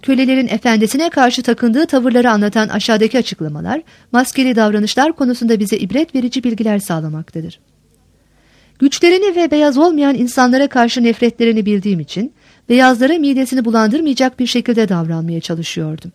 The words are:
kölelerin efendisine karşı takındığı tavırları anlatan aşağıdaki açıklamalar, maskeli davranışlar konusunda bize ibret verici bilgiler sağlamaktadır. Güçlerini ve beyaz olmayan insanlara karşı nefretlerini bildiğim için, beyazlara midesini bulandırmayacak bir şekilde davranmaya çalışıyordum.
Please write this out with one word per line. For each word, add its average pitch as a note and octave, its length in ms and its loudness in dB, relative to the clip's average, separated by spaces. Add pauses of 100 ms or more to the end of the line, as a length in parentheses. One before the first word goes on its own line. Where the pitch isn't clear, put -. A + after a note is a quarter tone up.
kölelerin C4 460 0
efendisine A3+ 600 0
karşı B3+ 340 0
takındığı A#3+ 420 0
tavırları B3 460 2
anlatan G#3 360 0
aşağıdaki A3 500 0
açıklamalar, F3+ 640 -6 (300)
maskeli B3+ 440 0
davranışlar G#3+ 600 0
konusunda A#3 440 0
bize G#3 180 -2
ibret A#3+ 380 -4
verici B3 280 -4
bilgiler A3 360 -2
sağlamaktadır. D#3+ 800 -8 (1200)
Güçlerini F4 560 2
ve E4+ 160 0
beyaz D4 260 2
olmayan D4 380 2
insanlara B3 520 2
karşı A#3+ 360 0
nefretlerini A#3 640 0
bildiğim G3+ 340 0
için, F#3 340 -8 (360)
beyazlara B3+ 500 4
midesini C4 460 0
bulandırmayacak B3+ 720 0
bir B3 80 -2
şekilde A3+ 420 0
davranmaya E3 520 -4
çalışıyordum. D#3+ 720 -8